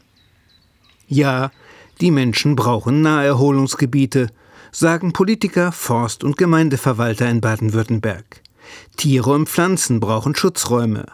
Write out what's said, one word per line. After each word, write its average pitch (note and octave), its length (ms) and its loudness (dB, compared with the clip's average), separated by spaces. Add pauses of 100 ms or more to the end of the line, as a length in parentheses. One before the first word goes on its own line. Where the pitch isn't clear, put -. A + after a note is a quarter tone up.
(1080)
Ja, C3+ 440 0 (500)
die F3 80 4
Menschen C#3 460 2
brauchen A#2+ 480 0
Naherholungsgebiete, C#3 1300 0 (420)
sagen E3 420 -2
Politiker, F#3 580 0
Forst- A#2 520 -4
und C#3+ 140 -2
Gemeindeverwalter C3 920 2
in A#2 100 2
Baden-Württemberg. A2 1040 -2 (560)
Tiere C3 320 2
und D3 180 2
Pflanzen E3+ 520 0
brauchen A2 340 -2
Schutzräume. A#2 800 -2